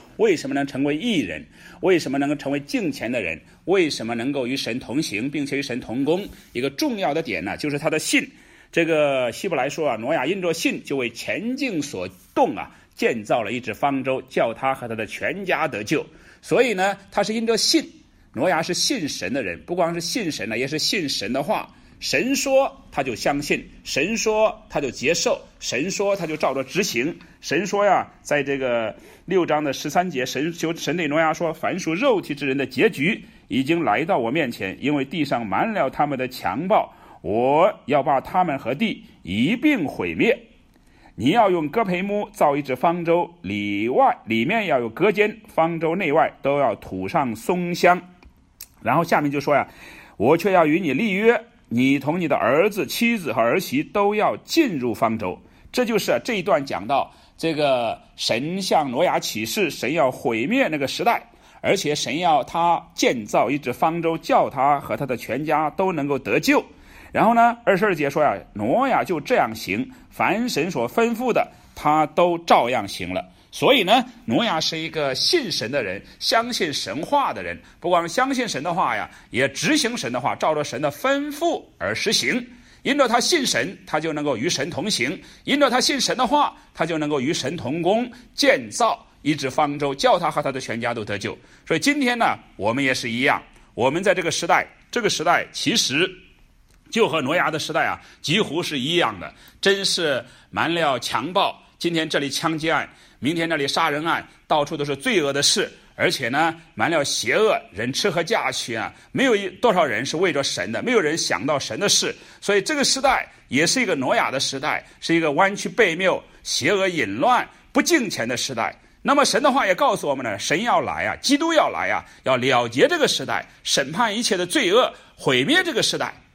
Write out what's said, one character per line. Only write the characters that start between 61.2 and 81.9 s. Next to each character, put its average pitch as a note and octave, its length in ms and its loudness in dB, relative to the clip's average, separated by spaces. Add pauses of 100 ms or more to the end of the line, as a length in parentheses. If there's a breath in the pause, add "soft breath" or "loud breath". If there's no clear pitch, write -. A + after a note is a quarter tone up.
而 - 160 2
且 D3 160 -2
神 C#3+ 240 -4
要 D#3+ 280 4
他 E3+ 380 2 (120)
建 D3 280 2
造 B2 280 2
一 D3 60 0
只 B2 140 -4
方 E3 300 0
舟， E3 160 0
叫 E3 320 2
他 C3+ 300 2
和 A2+ 180 -4
他 C#3+ 80 -4
的 A#2+ 100 -2
全 B2+ 300 -6
家 D3+ 260 0
都 F#3+ 200 0
能 C#3+ 160 -2
够 C#3+ 100 0
得 B2 220 0
救。 C4 260 2 (460 loud breath)
然 D3+ 120 2
后 A3+ 120 6
呢， A#3 200 6 (100)
二 G3 120 6
十 G3+ 80 2
二 G3 80 4
节 D3 160 0
说 D3+ 140 2
呀， A#2 120 4 (180)
挪 D3 340 2
亚 D3+ 160 2
就 D#3 180 -2
这 B3 140 0
样 B2 180 4
行， A2 340 -4 (220 loud breath)
凡 G3 400 0
神 E3+ 220 -2
所 A#2+ 180 -2
吩 A#3 260 0
咐 A#3+ 160 0
的， - 160 2 (280 loud breath)
他 D#3 320 4
都 F3 320 2
照 D#3+ 280 6
样 A2+ 200 -2
行 F#2 260 -8
了。 F#2 100 -4 (280 soft breath)
所 - 220 4
以 A#3+ 100 4
呢， A#3 220 4 (200 loud breath)
挪 A#2 200 0
亚 E3+ 140 -2
是 D#3+ 180 -4
一 D#3+ 120 -8
个 C#3+ 240 -2
信 A#3 380 0
神 A2+ 200 -6
的 C#3 120 0
人， F#2+ 180 -6 (180 loud breath)
相 A#3 320 0
信 E3+ 220 -2
神 A2+ 300 -6
话 C4 280 0
的 G2+ 120 -8
人， F2 160 -8 (200 loud breath)
不 E3+ 100 -6
光 E3+ 200 2
相 C4 240 0
信 A#3+ 140 -2
神 C#3+ 140 -6
的 E3+ 120 -4
话 D3 220 0
呀， F#2+ 140 -6 (200 loud breath)
也 C3 200 2
执 B3+ 280 0
行 A#3+ 180 -2
神 A#2+ 160 -6
的 B2 80 -4
话， A#2+ 160 -2
照 D#3 180 0
着 D3+ 100 -2
神 C3+ 180 -8
的 D3 100 0
吩 C#4 360 -2
咐 D4 360 -2 (140)
而 G3+ 160 -2